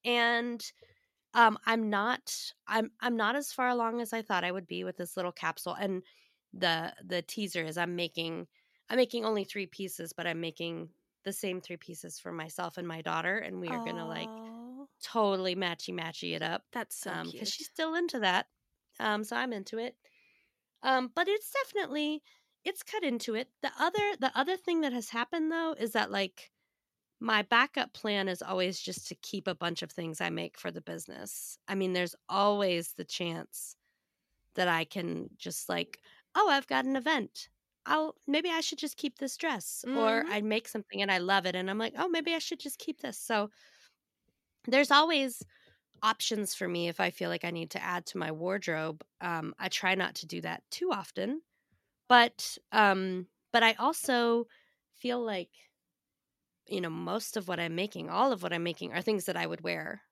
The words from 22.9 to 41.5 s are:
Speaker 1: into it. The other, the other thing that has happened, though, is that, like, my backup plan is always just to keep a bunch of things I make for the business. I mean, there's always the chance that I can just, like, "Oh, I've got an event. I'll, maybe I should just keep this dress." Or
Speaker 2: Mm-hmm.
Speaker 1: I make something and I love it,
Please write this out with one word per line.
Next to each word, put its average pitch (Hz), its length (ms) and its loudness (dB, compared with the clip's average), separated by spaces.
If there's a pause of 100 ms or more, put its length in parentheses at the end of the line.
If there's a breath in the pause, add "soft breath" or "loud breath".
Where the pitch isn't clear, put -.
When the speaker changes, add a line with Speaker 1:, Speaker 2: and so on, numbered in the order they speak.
Speaker 1:
into 240 320 0
it. 233 160 -4 (100)
The 277 180 -2
other, 403 380 2
the 254 200 0
other 330 200 2
thing 339 240 0
that 277 120 0
has 240 160 -4
happened, 311 420 0
though, 330 260 0
is 220 160 -2
that, 214 180 2
like, 196 400 -2 (680)
my 220 220 4
backup 247 500 4
plan 202 360 0
is 180 140 -4
always 185 380 0
just - 280 -8
to 170 60 -8
keep - 320 -6
a 185 80 -2
bunch 170 280 -4
of 156 80 -10
things 165 300 -6
I 175 100 0
make 170 280 -6
for - 120 -6
the 170 100 -10
business. - 760 -10 (100)
I 196 80 -4
mean, 185 180 2
there's 180 220 0 (140)
always 196 640 4
the 175 120 -8
chance - 720 -6 (800)
that 185 140 4
I 165 160 4
can 170 520 -4
just, - 320 -8
like, 175 320 -4 (340 soft breath)
"Oh, 403 140 6
I've 277 180 2
got 262 180 2
an 269 120 2
event. 269 520 0 (380)
I'll, 311 280 2 (120)
maybe 320 240 2
I 330 100 2
should 311 180 -4
just - 180 -4
keep 285 220 -4
this 269 180 -4
dress." 285 460 -4 (100)
Or - 20 0
Speaker 2:
Mm-hmm. 226 340 4
Speaker 1:
I 208 120 0
make 214 280 0
something 202 320 -6
and 202 100 2
I 185 80 6
love 185 280 4
it, 180 80 0